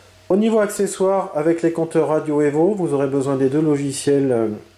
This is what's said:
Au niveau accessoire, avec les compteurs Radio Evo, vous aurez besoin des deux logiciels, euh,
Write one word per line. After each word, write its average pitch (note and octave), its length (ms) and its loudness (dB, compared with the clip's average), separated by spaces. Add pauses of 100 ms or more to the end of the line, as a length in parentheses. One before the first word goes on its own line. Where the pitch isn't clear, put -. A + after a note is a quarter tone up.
(280)
Au F#3 80 2
niveau A3 240 2
accessoire, G3 720 -2
avec E3 260 0
les E3 120 0
compteurs E3 340 -2
Radio D3+ 340 0
Evo, D3+ 340 2
vous D#3+ 200 -2
aurez C#3 140 0
besoin C#3 260 0
des C3 140 2
deux D3 120 0
logiciels, C#3+ 680 0
euh, A2+ 180 0 (300)